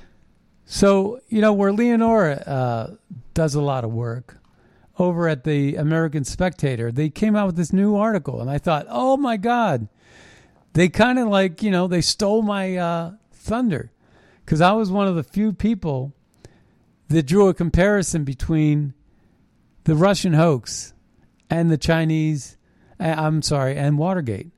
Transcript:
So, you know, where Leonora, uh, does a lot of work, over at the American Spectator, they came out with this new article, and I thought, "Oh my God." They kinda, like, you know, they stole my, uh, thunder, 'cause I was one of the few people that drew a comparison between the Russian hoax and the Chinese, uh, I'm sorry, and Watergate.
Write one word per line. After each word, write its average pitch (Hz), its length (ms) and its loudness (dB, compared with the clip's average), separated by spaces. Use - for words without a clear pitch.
So, 196 640 2
you 220 140 0
know, 214 120 4
where 202 200 2
Leonora, 226 600 2
uh, 127 500 -4
does 156 220 0
a 147 60 0
lot 135 220 -2
of 113 80 -6
work, 117 460 -8
over 175 280 0
at 147 160 -2
the 143 320 0
American 156 480 0
Spectator, 131 680 -4
they 147 180 -2
came 208 260 0
out 202 120 0
with 175 80 -4
this 175 180 -2
new 202 220 2
article, 185 460 -2
and 123 80 -6
I 143 100 -4
thought, 151 300 -2
"Oh 254 280 0
my 247 200 -2
God." 196 500 0
They 170 160 4
kinda, 247 360 2
like, 196 380 0
you 208 80 0
know, 180 160 2
they 175 140 0
stole 214 420 0
my, 190 340 -2
uh, 170 340 -4
thunder, 226 600 -4
'cause 156 160 0
I 180 120 6
was 214 180 0
one 202 160 0
of 185 80 0
the 160 80 -2
few 214 300 -2
people 160 600 -4
that 151 180 2
drew 190 200 6
a 180 60 4
comparison 175 720 0
between 147 680 0
the 160 120 2
Russian 180 380 2
hoax 156 600 0
and 170 200 0
the 156 80 2
Chinese, 156 800 -2
uh, 165 160 -2
I'm 156 280 0
sorry, 139 340 -2
and 147 220 0
Watergate. 156 580 -4